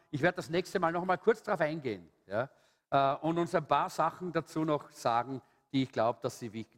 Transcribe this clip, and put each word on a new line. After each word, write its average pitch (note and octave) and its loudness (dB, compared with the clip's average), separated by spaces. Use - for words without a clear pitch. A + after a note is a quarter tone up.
Ich C#3+ -4
werde F3 2
das C#3+ -8
nächste F3+ 0
Mal E3 2
noch F3 -2
mal F#3 2
kurz A3+ 2
drauf G3 -2
eingehen, C3 -4
ja, A2+ -2
äh, C#3 4
und E3 0
uns E3+ 0
ein D#3+ 2
paar D3+ 2
Sachen E3 -2
dazu D#3+ -2
noch D3 0
sagen, A#2+ -2
die C3+ 2
ich - -10
glaub, A#2+ 0
dass - -6
sie A2+ -10
wi-, A2 -10